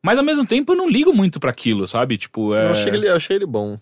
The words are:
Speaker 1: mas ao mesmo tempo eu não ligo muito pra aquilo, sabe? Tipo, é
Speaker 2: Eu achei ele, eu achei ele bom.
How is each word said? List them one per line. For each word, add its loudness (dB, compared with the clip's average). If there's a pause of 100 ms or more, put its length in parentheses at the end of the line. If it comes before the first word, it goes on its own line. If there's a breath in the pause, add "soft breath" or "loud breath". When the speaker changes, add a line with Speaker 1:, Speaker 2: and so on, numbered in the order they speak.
Speaker 1:
mas 2
ao 2
mesmo 0
tempo 0
eu 2
não -2
ligo 4
muito 2
pra -2
aquilo, -2
sabe? -2
Tipo, -4
é 2
Speaker 2:
Eu 2
achei 0
ele, 0
eu 2
achei -2
ele -2
bom. -6